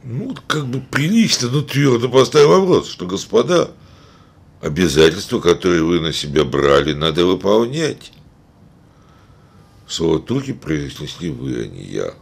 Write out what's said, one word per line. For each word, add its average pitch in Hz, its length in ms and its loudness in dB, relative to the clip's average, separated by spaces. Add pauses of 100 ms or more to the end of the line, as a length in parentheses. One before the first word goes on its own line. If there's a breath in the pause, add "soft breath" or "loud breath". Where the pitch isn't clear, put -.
ну, 156 300 -8 (120)
как 151 200 -6
бы 127 140 -6
прилично, 151 680 0
но 143 100 0
твёрдо 127 480 0
поставил 147 520 6
вопрос, 180 300 2
что, - 160 -12
господа, 104 640 0 (920 soft breath)
обязательства, 80 760 2
которые 87 440 2
вы 85 180 0
на 80 140 -4
себя 73 300 0
брали, 71 500 2
надо 80 320 0
выполнять. 113 840 -2 (1800 soft breath)
Слово 82 340 -2
"турки" 131 340 -6
произнесли 78 760 -8
вы, 62 340 -8
а - 20 -10
не 50 180 -16
я 50 380 -8